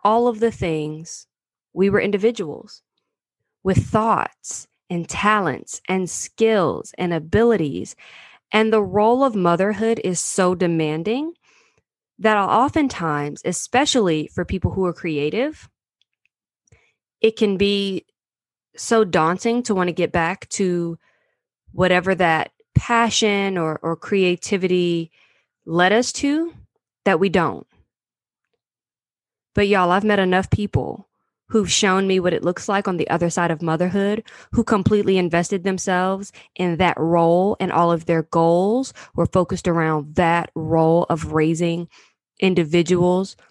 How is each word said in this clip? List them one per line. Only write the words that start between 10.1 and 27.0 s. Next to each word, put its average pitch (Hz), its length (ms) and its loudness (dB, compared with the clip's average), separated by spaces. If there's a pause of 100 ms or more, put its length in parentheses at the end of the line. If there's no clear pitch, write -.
so 185 340 0
demanding 170 760 -2 (880)
that 214 160 2
oftentimes, 190 1080 0
especially 185 840 0
for 180 160 -6
people 185 260 -2
who 190 160 -2
are 175 60 -2
creative, 170 760 -4 (1500)
it 220 160 2
can 202 200 0
be 196 500 -2 (720)
so 226 260 2
daunting 180 600 0
to 214 100 -2
want 180 140 0
to 170 40 -2
get 175 200 -4
back 170 360 -4
to 175 480 -4 (760)
whatever 180 420 2
that 165 380 0 (240)
passion 208 840 0
or, 160 240 -4
or 165 140 -4
creativity 180 1120 -2 (560)
led 175 260 2
us 247 200 2
to 311 420 -2 (500)